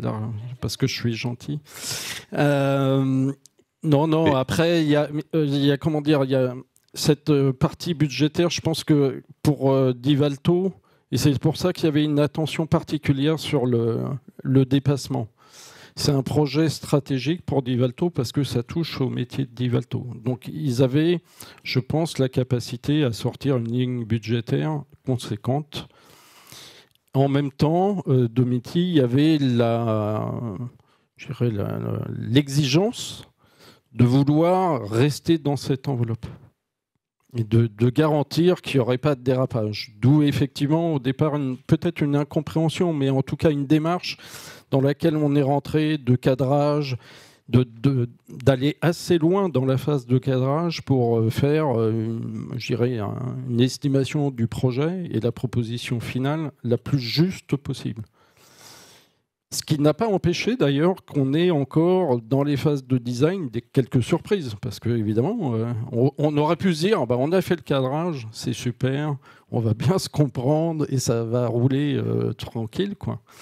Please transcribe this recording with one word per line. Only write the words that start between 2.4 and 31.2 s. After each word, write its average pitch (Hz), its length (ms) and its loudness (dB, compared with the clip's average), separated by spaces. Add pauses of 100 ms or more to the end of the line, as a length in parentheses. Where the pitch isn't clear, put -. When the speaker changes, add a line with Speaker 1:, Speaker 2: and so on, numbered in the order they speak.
Speaker 1:
non, 151 240 4
non, 160 160 2
Speaker 2:
Mais 151 100 4
Speaker 1:
après, 165 480 2
il 151 60 0
y 147 80 4
a, 147 120 2 (280)
euh, 156 100 2
il 139 180 0
y 143 60 6
a, 143 60 4
comment 151 240 -2
dire, 143 240 2
il 131 60 -2
y 135 40 2
a 127 220 0 (380)
cette, - 360 0
euh, 139 220 4
partie 165 420 -2
budgétaire, 147 560 0
je - 100 -6
pense 160 220 -2
que 139 400 2 (200)
pour, 135 300 2
euh, 131 200 4
Divalto, 147 800 0 (400)
et 135 40 0
c'est 135 220 2
pour 156 180 0
ça 180 160 -2
qu'il - 120 -6
y 165 40 4
avait 151 140 2
une 151 160 0
attention 156 480 0
particulière 147 720 0
sur 139 260 -2
le, 117 360 0 (420)
le 135 220 4
dépassement. 131 640 0 (680)
C'est - 140 0
un 135 120 4
projet 147 480 2
stratégique 139 720 -2
pour 139 200 -2
Divalto 127 480 0
parce 127 220 -4
que 147 100 0
ça 123 220 -2
touche - 360 -6
au 127 100 -2
métier 127 340 -6
de 120 60 -12
Divalto. 123 540 -4 (200)
Donc 123 280 -6
ils 131 300 -2
avaient, 156 380 2 (420)
je - 160 -4
pense, 156 400 -2
la 131 100 2
capacité 127 760 -2
à 120 80 0
sortir 127 460 -2
une 117 120 -4
ligne 123 340 -2
budgétaire 120 760 -2 (240)
conséquente. 127 800 -4 (1300)
En 135 160 4
même 139 240 0
temps, 180 560 0
euh, 127 180 4
Domiti, 123 540 0
il 180 140 0
y 147 60 4
avait 147 380 4
la, 117 920 0 (840)
je - 100 -20